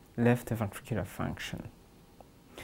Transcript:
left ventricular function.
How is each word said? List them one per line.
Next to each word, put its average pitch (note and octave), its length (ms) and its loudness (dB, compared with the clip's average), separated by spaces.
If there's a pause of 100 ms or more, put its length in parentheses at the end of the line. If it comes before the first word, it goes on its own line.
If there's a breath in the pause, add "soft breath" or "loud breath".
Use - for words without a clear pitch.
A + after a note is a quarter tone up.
(180)
left A#2+ 320 6
ventricular G#2+ 560 -2
function. - 640 -6 (960 loud breath)